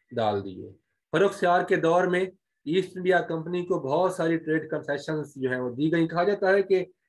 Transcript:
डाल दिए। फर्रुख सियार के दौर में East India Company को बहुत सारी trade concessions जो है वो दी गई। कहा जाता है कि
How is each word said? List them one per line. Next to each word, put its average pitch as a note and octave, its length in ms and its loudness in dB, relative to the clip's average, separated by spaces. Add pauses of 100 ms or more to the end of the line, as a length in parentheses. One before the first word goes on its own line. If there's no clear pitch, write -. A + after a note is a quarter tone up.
(140)
डाल G#2 280 0
दिए। F#2 300 -12 (400)
फर्रुख G3 200 2
सियार F3+ 320 2
के F3+ 140 2
दौर E3+ 300 4
में F#3 240 0 (360)
East F#3 300 -2
India F3+ 220 4
Company E3+ 440 -4
को F3 160 -2
बहुत E3+ 360 0
सारी E3+ 220 0
trade D#3 340 -2
concessions D3 640 -4
जो C3 120 -2
है B2+ 120 -2
वो B2 80 -4
दी C#3 200 0
गई। E3 180 2
कहा E3+ 160 0
जाता G3 260 0
है G3 140 4
कि F#3 300 0 (160)